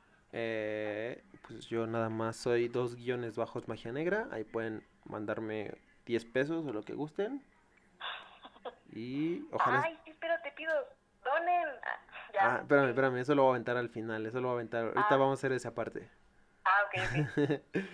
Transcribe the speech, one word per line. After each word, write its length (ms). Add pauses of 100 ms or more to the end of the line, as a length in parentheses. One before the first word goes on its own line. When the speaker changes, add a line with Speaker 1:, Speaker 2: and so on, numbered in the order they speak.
(340)
Speaker 1:
Eh, 920 (220)
pues 220
yo 200
nada 220
más 280
soy 320
dos 260
guiones 400
bajos 320
Magia 240
Negra. 400
Ahí 140
pueden 380 (220)
mandarme 720 (280)
diez 200
pesos 400
o 80
lo 100
que 100
gusten. 520 (1500)
Y 600
ojalá 320
Speaker 2:
Ay, 180
sí, 80
espérate, 420
pido, 200 (500)
donen. 440 (160)
Ah, 160 (340)
ya. 220
Speaker 1:
Ah, 60
espérame, 280
espérame, 280
eso 180
lo 80
voy 80
a 40
aventar 220
al 120
final, 360
eso 160
lo 60
voy 80
a 20
aventar. 280
Ahorita 260
Speaker 2:
Ah. 60
Speaker 1:
vamos 140
a 80
hacer 120
esa 240
parte. 340 (560)
Speaker 2:
Ah, 200
ok, 520
ok. 240 (120)
Speaker 1:
<laughs> 200